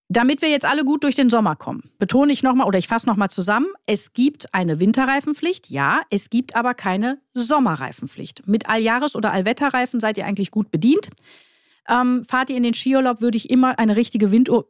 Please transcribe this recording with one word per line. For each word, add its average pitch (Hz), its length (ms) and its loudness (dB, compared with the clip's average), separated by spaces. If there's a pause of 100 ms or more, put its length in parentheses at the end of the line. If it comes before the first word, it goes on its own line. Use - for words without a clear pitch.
Damit 247 320 2
wir 320 80 0
jetzt 294 160 0
alle 285 220 0
gut 294 180 0
durch 277 120 0
den 262 120 4
Sommer 214 260 2
kommen, - 440 -12
betone 269 340 2
ich 254 100 -2
noch 262 120 2
mal 254 100 2
oder 190 140 2
ich 170 100 -2
fasse 226 180 -2
noch 214 100 0
mal 202 120 0
zusammen. 208 380 -2 (180)
Es - 300 -4
gibt - 400 -2
eine 170 260 0
Winterreifenpflicht, 277 880 0
ja. 143 400 0
Es - 220 -4
gibt 247 260 -2
aber 240 160 0
keine 214 460 -4 (160)
Sommerreifenpflicht. 226 1120 -4
Mit 214 220 -2
Alljahres- 226 440 0
oder 214 160 -2
Allwetterreifen 247 680 -2
seid 214 160 -2
ihr 196 80 -8
eigentlich 196 260 -4
gut 214 200 -4
bedient. 262 400 2 (800)
Ähm, 247 360 0
fahrt 254 240 -2
ihr 269 80 -4
in 247 60 0
den 233 120 2
Skiurlaub, 262 460 0
würde 233 160 0
ich - 140 -6
immer 254 300 2
eine 208 160 2
richtige 214 340 2
Wind-, 233 180 4 (220)